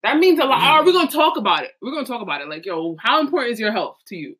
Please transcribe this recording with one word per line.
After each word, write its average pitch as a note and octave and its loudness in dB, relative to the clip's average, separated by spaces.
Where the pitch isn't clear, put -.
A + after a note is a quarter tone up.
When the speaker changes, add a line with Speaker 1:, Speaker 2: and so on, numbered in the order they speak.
Speaker 1:
That B3+ 0
means E4+ 4
a C#4 2
lot. C4+ 2
Speaker 2:
Mm. D4+ 4
Speaker 1:
Oh, D#4 2
we're F4 6
gonna F4 2
talk D#4+ 2
about F3 0
it. - -12
We're B3 -8
gonna D4 -6
talk A#3+ -8
about D3 -8
it. C#3+ -12
Like, D#3 -12
yo, E3 -6
how C4+ 0
important C#4+ -2
is G#3+ -8
your G#3+ -2
health F#3+ -6
to G3 -14
you? D3+ -12